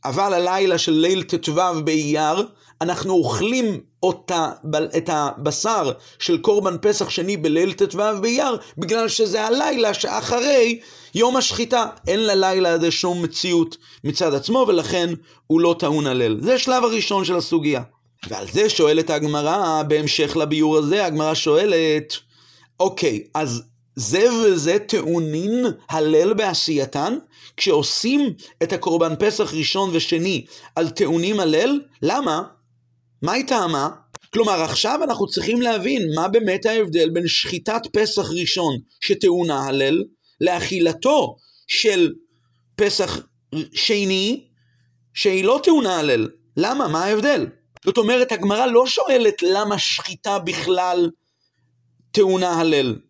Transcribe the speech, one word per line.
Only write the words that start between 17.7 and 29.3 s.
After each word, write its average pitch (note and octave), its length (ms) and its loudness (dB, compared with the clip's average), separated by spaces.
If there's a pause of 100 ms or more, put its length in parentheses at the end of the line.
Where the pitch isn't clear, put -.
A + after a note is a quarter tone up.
ועל G2+ 240 -10
זה G#3 160 2
שואלת D#3+ 420 2
הגמרא, D3+ 720 0
בהמשך D3+ 540 0
לביאור D#3 400 0
הזה, E3 300 2
הגמרא D#3 280 -2
שואלת, D#3+ 840 0 (640)
"אוקיי, F3 440 0 (100)
אז B2 280 -4 (340)
זה E3 360 2
וזה F#3+ 460 2
טעונין F#3 880 -2 (220)
הלל D#3+ 460 2
בעשייתן?" E3 840 -2 (380)
כשעושים A3 760 0 (300)
את E3 100 -2
הקורבן E3 460 0
פסח G#3 360 0